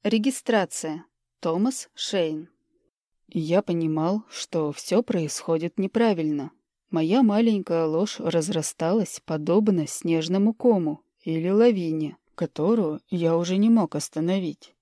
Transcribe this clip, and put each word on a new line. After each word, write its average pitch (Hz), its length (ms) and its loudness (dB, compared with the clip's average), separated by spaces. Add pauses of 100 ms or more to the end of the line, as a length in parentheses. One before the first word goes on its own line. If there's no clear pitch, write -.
Регистрация. 208 1000 -2 (360)
Томас 196 540 -2
Шейн. 160 540 -4 (760)
Я 170 340 0
понимал, 165 680 -2
что 156 400 -4
все 185 320 0
происходит 165 760 -4
неправильно. 165 720 0 (380)
Моя 175 340 2
маленькая 202 640 2
ложь 165 340 -2
разрасталась 165 1040 -2
подобно 170 640 2
снежному 175 680 0
кому 175 460 0 (240)
или 165 260 -2
лавине, 180 680 2 (180)
которую 170 640 0 (100)
я 170 260 2
уже 175 200 0
не 208 120 4
мог 226 280 4
остановить. 165 840 -4